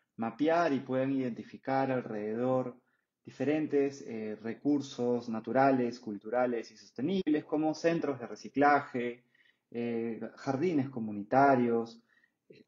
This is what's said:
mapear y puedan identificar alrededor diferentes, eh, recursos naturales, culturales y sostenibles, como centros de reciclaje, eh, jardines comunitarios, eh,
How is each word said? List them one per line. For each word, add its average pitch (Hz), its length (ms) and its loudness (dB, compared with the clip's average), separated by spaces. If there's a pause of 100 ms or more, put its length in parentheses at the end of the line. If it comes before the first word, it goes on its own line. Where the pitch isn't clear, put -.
(160)
mapear 151 560 0
y 131 80 0
puedan 131 320 -2
identificar 131 800 -2
alrededor 123 840 -2 (480)
diferentes, 139 840 0
eh, 107 340 -8
recursos 120 880 -2
naturales, 120 720 2
culturales 113 720 -2
y - 80 -20
sostenibles, 151 640 -2
como 156 300 -2
centros 151 440 0
de 117 100 -10
reciclaje, 127 960 0 (460)
eh, 117 500 -4 (160)
jardines 139 520 0
comunitarios, 117 1120 2 (460)
eh, - 200 -20